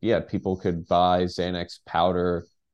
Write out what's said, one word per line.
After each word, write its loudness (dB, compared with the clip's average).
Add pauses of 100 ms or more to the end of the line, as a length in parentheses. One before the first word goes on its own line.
yeah, 2
people -4
could -4
buy 4
Xanax -6
powder 0 (280)